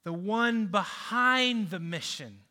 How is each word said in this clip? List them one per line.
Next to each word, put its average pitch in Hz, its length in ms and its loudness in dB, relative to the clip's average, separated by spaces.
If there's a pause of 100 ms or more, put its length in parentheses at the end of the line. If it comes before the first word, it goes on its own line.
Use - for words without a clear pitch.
The 170 80 -6
one 220 560 0
behind 240 1000 2
the 180 100 -6
mission 139 720 -8